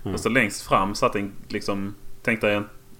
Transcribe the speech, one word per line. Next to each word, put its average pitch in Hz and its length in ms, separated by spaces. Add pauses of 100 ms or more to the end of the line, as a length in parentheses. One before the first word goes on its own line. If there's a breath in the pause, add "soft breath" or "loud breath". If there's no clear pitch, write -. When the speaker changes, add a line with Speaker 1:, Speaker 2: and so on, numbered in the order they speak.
Speaker 1:
Mm. 98 120
Speaker 2:
Och 82 60
så 113 80
längst 110 340
fram 104 320
satt 120 220
en, 101 160 (160)
liksom, 101 460 (280)
tänk 113 180
dig 104 140
en, 101 140 (320)